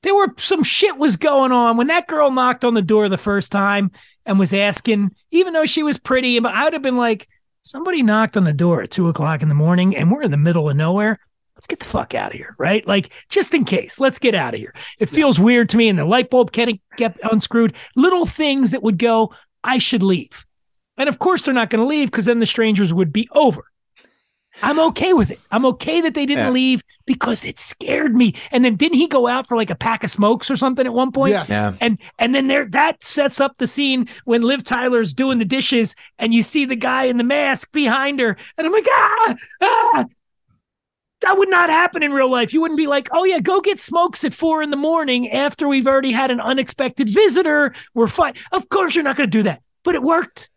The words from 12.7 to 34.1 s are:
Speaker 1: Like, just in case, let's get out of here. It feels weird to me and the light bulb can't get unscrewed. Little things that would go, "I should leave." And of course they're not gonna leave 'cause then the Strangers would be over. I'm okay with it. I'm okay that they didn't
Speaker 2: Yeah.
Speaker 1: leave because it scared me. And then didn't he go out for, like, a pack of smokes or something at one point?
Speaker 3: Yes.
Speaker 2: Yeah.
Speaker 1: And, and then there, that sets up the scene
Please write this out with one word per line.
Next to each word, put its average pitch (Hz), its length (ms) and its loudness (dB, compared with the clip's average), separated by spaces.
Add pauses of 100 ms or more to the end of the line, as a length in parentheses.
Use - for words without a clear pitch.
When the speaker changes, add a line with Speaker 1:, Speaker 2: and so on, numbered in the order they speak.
Speaker 1:
Like, 196 240 -2 (160)
just - 260 0
in 277 120 2
case, - 340 -4
let's 262 200 0
get 226 160 0
out 131 180 -4
of 110 80 -8
here. - 120 -16 (260)
It - 100 -2
feels 285 300 2
weird 240 300 4
to 214 80 0
me 226 120 4
and 180 100 0
the 147 60 -2
light 247 240 0
bulb 247 240 2
can't 233 260 -2 (160)
get 226 220 -4 (120)
unscrewed. 220 440 2 (240)
Little 349 280 2
things 277 460 0
that 254 120 -4
would 202 160 0
go, 226 340 2 (300)
"I 254 160 0
should 196 240 -2
leave." - 420 -2 (540)
And 277 100 0
of - 100 -6
course 370 240 0
they're 269 100 -2
not 233 160 0
gonna 226 160 0
leave 294 260 0
'cause 202 140 -2
then 233 140 2
the 226 60 2
Strangers 202 480 0
would 170 200 0
be 214 200 -2
over. 269 300 2 (1000)
I'm 294 160 0
okay 330 340 0
with 240 160 2
it. - 100 -12 (120)
I'm 240 160 0
okay 320 340 -2
that 320 140 -2
they 285 100 -2
didn't 277 200 0
Speaker 2:
Yeah. 262 40 0
Speaker 1:
leave 254 320 0 (240)
because 233 400 -2
it - 140 -12
scared - 560 -2
me. 240 180 4 (180)
And 254 140 2
then 226 100 2
didn't 311 220 0
he 320 80 4
go 262 220 0
out 254 180 -4
for, 240 100 -4
like, 233 140 -2
a - 60 -4
pack 226 280 -4
of 190 60 -4
smokes 208 400 0
or 269 80 0
something 262 300 0
at 233 80 -6
one 262 160 0
point? 269 220 0
Speaker 3:
Yes. - 140 -2
Speaker 2:
Yeah. 104 320 -2
Speaker 1:
And, 233 200 0 (180)
and 240 160 0
then 269 140 0
there, 277 240 0
that 294 320 0
sets 277 360 -2
up 269 200 -2
the 247 80 -2
scene 262 420 -2 (160)